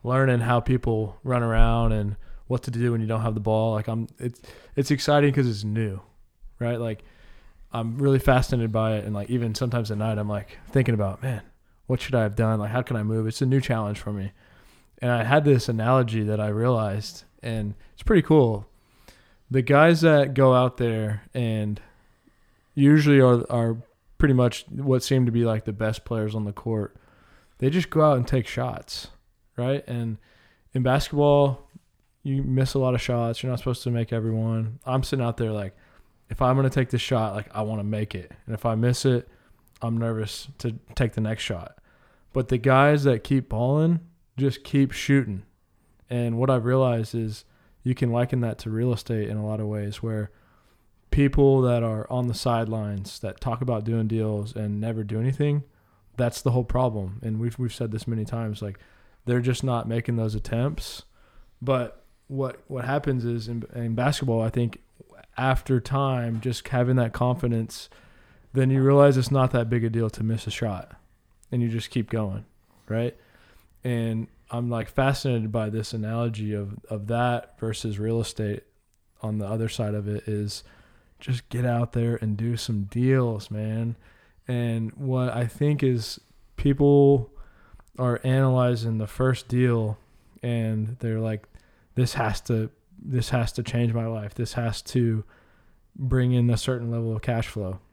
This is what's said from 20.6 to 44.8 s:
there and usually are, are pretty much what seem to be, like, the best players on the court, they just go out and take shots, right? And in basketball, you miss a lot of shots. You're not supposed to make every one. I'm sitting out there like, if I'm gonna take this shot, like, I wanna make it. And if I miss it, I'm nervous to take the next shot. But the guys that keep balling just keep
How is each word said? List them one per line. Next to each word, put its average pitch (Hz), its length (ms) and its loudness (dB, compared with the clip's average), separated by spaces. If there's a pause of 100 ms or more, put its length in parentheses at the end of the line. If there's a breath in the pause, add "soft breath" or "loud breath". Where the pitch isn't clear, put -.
there 110 440 0 (120)
and 110 460 -2 (960 soft breath)
usually 143 460 8
are, 123 280 6
are 117 280 0 (420)
pretty 139 160 6
much 123 340 2
what 131 340 0
seem 131 220 2
to 120 80 0
be, 117 120 2
like, 110 200 0
the 110 80 -6
best 110 320 -4
players 107 300 -4
on 110 100 -4
the 101 80 -6
court, 110 420 -6 (640 soft breath)
they 135 140 2
just 170 180 0
go 156 140 2
out 147 160 6
and 120 100 -2
take 127 180 0
shots, - 640 -8 (480)
right? 131 320 -2
And 117 300 -6 (560 soft breath)
in 131 80 0
basketball, 139 840 4 (560)
you 135 200 -2
miss 131 320 2
a 139 40 2
lot 127 160 2
of 123 60 0
shots. 117 420 -2
You're 127 80 -4
not 120 100 -4
supposed 123 240 -4
to 123 60 -2
make 117 220 -2
every 113 180 -2
one. 113 540 -2
I'm 131 180 0
sitting 131 220 -2
out 117 140 -4
there 110 140 -2
like, 101 220 -6 (540 soft breath)
if - 140 -4
I'm 127 120 4
gonna 135 140 2
take 127 220 0
this 120 100 0
shot, 110 340 -2
like, 104 180 -8
I 107 100 -4
wanna 107 200 -4
make 107 320 -4
it. 90 160 -12 (140)
And 113 100 -6
if 110 120 -6
I 113 80 0
miss 123 320 2
it, 123 200 2 (540 soft breath)
I'm 117 160 -2
nervous 113 520 -4 (100)
to 117 200 -6 (160)
take - 200 0
the 113 80 -2
next 107 200 -4
shot. - 360 -8 (560 soft breath)
But 127 160 -2
the 127 80 2
guys 139 460 4
that 123 200 2
keep 135 240 0
balling 151 520 2 (360)
just 131 260 0
keep 135 300 2